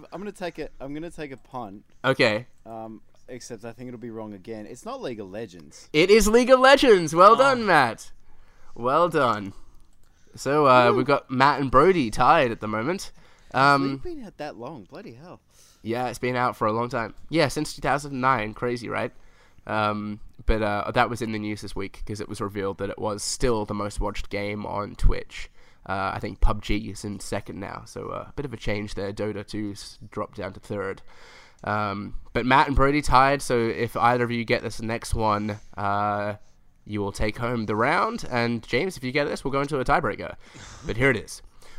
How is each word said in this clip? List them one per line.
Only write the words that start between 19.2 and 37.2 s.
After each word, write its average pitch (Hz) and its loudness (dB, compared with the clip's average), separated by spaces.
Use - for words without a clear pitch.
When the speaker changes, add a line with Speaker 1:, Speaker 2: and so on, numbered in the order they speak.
Speaker 2:
Um, 107 -4
but, 110 2
uh, 104 -2
that 123 4
was 113 -8
in 110 -4
the 107 -4
news 104 -6
this 101 -12
week 98 -10
'cause 104 -8
it - -10
was 104 -10
revealed 98 -6
that 101 -6
it - -10
was 104 -6
still 117 -2
the 107 -6
most 104 -6
watched 101 -6
game 101 -6
on 101 -8
Twitch. - 2
Uh, 95 -4
I 95 -8
think 104 -10
pub 104 4
G 107 -2
is 95 -12
in 101 -8
second - -10
now, - -10
so, - -12
uh, 90 -10
a - -18
bit 143 -6
of 123 -12
a 113 -10
change 104 -4
there. 101 -6
Dota 104 -6
two 104 -6
s-, - -16
dropped - -10
down 98 -8
to 104 -18
third. 98 -8
Um, 104 -4
but 120 -2
Matt 135 6
and 139 -4
Brody 139 2
tied, 139 4
so 127 -2
if 110 -4
either 123 2
of 117 -2
you 117 -4
get 117 -2
this 110 -8
next 113 -6
one, 104 -2
uh, 101 -2
you 104 -6
will 98 -4
take 110 -2